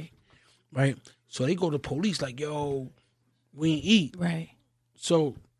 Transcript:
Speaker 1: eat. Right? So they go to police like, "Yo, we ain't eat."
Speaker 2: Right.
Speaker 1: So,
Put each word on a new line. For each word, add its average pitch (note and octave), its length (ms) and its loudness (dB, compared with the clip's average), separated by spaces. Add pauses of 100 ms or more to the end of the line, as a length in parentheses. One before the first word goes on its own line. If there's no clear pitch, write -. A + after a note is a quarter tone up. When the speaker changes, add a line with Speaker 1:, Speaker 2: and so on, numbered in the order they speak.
Speaker 1:
eat. D#3+ 80 -16 (600)
Right? C3+ 240 2 (320)
So - 160 -4
they E3 100 2
go F3 140 0
to D3 100 0
police D#3 420 -2
like, C3 160 -6
"Yo, C#3+ 540 -4 (600)
we D#3+ 220 2
ain't C#3+ 100 -4
eat." F#3+ 320 4
Speaker 2:
Right. E3+ 320 -2 (480)
Speaker 1:
So, D#3 400 2 (220)